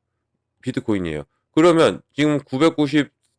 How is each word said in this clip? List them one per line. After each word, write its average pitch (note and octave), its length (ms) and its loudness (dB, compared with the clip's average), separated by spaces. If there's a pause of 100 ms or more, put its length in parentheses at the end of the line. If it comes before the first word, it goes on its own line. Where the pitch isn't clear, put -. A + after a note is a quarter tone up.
(640)
비트코인이에요. F#2 640 -6 (280)
그러면 D#3+ 480 2 (140)
지금 D3 260 -2
구백구십, D3 680 -2 (280)